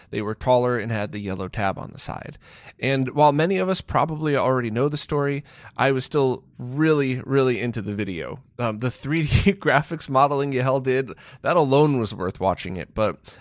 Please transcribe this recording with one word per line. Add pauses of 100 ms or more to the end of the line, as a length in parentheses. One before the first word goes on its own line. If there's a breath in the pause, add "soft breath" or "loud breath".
(120)
They
were
taller
and
had
the
yellow
tab
on
the
side. (420 loud breath)
And
while
many
of
us
probably
already
know
the
story, (320 loud breath)
I
was
still (160)
really,
really
into
the
video. (200)
Um,
the
three
D
<laughs>
graphics
modeling
Yahel
did, (320 loud breath)
that
alone
was
worth
watching
it.
But (240 loud breath)